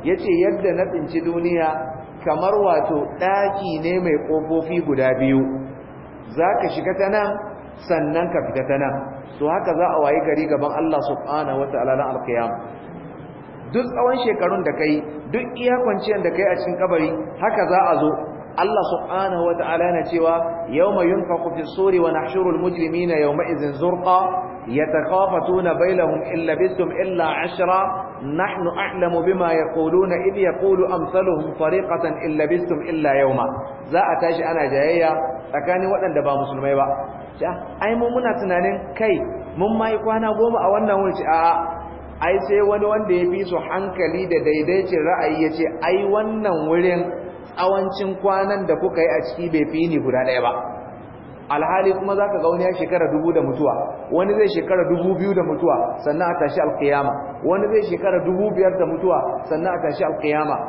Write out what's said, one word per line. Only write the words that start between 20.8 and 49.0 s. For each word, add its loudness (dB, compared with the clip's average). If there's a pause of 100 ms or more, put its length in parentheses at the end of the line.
yunfaqu 0
fi -6 (140)
suri 4
wa 4
nahshurul 0
mujrimina 0
yawma 2
idhin -2
zurqa, 2 (540)
yatakhafatuna 2
bainahum 2
in -2
labistum 0
illa 0
ashra, 2 (440)
nahnu -2
a'lamu 0
bima 2
yaquluna 2 (160)
idh -4
yaqulu 4
amsaluhum 0
tariqatan 0
in -2
labistum 0
illa 2
yawma." 2 (480)
Za 4
a 2
tashi 0
ana 0
jayayya 4 (400)
tsakanin 0
waɗanda 0
ba 2
musulmai -2
ba. 4 (500)
"Ja, -4 (320)
ai 0
mu 0
muna 0
tunanin -2
kai, 2 (440)
mun 0
ma 0
yi 0
kwana 0
goma 2
a 4
wannan 2
wuri." 2
Ce, -4
"A'a, 4 (720)
ai 2 (100)
sai 4
wani 2
wanda 0
ya 2
fi -2
su -2
hankali -2
da 2
daidaicin 2
ra'ayi 0
ya 2
ce, 0 (180)
'Ai 2
wannan 0
wurin 2 (520)
tsawancin 0
kwanan 0
da 2
kuka 0